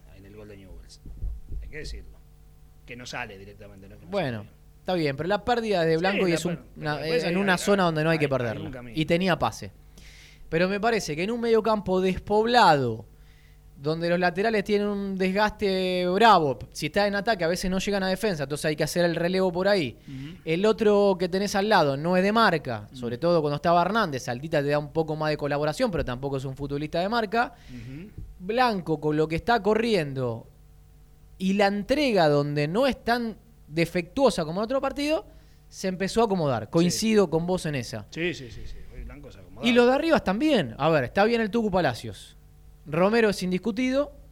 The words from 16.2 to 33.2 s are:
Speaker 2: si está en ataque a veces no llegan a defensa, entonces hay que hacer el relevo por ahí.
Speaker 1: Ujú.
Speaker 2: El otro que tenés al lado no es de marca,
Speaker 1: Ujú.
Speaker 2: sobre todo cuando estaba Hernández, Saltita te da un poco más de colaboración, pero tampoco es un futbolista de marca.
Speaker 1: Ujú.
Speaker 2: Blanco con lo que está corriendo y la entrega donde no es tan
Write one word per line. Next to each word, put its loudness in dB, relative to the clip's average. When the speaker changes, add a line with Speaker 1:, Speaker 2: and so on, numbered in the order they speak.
Speaker 2:
si -6
está 0
en -2
ataque 0
a 2
veces -2
no -2
llegan -2
a -2
defensa, -2
entonces -6
hay 0
que -2
hacer 0
el 0
relevo 0
por 0
ahí. 0
Speaker 1:
Ujú. -14
Speaker 2:
El 0
otro 4
que -2
tenés -2
al 0
lado 4
no 0
es 4
de 2
marca, 2
Speaker 1:
Ujú. -18
Speaker 2:
sobre -6
todo 2
cuando 0
estaba 4
Hernández, -2
Saltita -2
te -2
da 2
un -4
poco -2
más -2
de -2
colaboración, -2
pero -2
tampoco -6
es -6
un -10
futbolista -6
de -2
marca. -2
Speaker 1:
Ujú. -14
Speaker 2:
Blanco 0
con -2
lo 0
que -4
está 0
corriendo 0
y 0
la 4
entrega 2
donde 2
no 0
es -2
tan -2